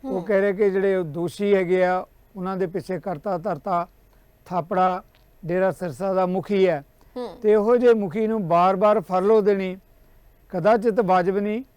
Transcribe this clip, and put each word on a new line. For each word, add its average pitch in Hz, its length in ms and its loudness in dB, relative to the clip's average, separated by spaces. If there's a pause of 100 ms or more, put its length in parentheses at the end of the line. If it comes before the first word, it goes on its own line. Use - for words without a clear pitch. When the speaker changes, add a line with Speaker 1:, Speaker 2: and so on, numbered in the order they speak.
Speaker 1:
ਉਹ 262 60 -8
Speaker 2:
ਹੂੰ। 185 120 -4
Speaker 1:
ਕਹਿ 196 180 0
ਰਹੇ 202 120 0
ਕਿ 202 160 0
ਜਿਹੜੇ 190 340 0
ਦੋਸ਼ੀ 175 520 -2
ਹੈਗੇ 185 300 2
ਆ, 180 200 -2 (300)
ਉਹਨਾਂ 190 220 -6
ਦੇ 185 100 -2
ਪਿੱਛੇ 175 320 -8
ਕਰਤਾ 180 380 -6
ਧਰਤਾ 175 500 -4 (580)
ਥਾਪੜਾ 185 580 -2 (420)
ਡੇਰਾ 180 260 0
ਸਿਰਸਾ 180 420 -6
ਦਾ 185 120 2
ਮੁਖੀ 190 420 0
ਹੈ। 147 160 -2 (340)
Speaker 2:
ਹੂੰ। 240 120 -10 (120)
Speaker 1:
ਤੇ 208 100 2
ਇਹੋ 220 260 4
ਜਿਹੇ 240 160 6
ਮੁਖੀ 214 340 -2
ਨੂੰ 220 200 -2
ਬਾਰ-ਬਾਰ 190 520 4
ਫਰਲੋ 190 420 2
ਦੇਣੀ 190 360 0 (720)
ਕਦਾਚਿਤ 208 500 2
ਵਾਜਬ 185 380 2
ਨਹੀਂ। 208 260 -4 (120)